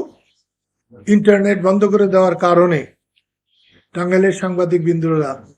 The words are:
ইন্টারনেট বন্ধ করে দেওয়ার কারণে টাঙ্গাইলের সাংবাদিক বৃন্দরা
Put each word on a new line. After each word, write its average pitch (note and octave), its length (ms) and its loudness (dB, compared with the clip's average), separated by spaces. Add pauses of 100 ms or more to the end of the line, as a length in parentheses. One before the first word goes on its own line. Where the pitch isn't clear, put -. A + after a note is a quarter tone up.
(1160)
ইন্টারনেট G3+ 520 2
বন্ধ G3+ 160 0 (100)
করে G3+ 220 2
দেওয়ার F#3 300 2
কারণে F3 360 2 (1120)
টাঙ্গাইলের F#3 480 0
সাংবাদিক F3+ 440 -2
বৃন্দরা D#3+ 460 -2 (240)